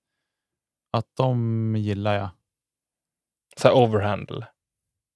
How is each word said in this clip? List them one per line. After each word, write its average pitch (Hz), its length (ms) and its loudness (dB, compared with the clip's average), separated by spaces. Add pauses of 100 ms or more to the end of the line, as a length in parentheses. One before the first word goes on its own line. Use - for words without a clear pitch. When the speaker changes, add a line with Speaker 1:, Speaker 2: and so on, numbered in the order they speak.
(920)
Speaker 1:
att 113 140 -2 (100)
de 113 600 0
gillar 104 380 -2
jag. 98 140 -4 (1300)
Speaker 2:
Så - 100 4
här 120 80 6
overhand, 104 560 0
eller? - 160 -12 (680)